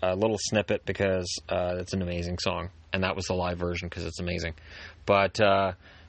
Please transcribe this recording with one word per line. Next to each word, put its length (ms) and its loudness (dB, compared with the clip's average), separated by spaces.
a 140 2
little 240 2
snippet 460 0
because, 420 0
uh, 280 0
it's 160 -6
an 80 0
amazing 380 -4
song. 300 -2
And 120 0
that 120 2
was 120 -4
the 80 0
live 240 0
version 320 -2
'cause 140 -6
it's 140 -8
amazing. 360 -4
But, 340 4
uh, 340 4